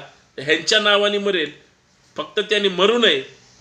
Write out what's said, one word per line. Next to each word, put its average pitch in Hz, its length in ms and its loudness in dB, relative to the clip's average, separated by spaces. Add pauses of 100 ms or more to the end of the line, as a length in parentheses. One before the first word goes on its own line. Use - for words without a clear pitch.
(380)
तर - 40 -12
ह्यांच्या 165 380 0
नावाने 208 380 2
मरेल, 190 340 -2 (680)
फक्त 156 220 -6
त्यांनी 202 280 0
मरू 190 300 2
नये 170 260 2 (380)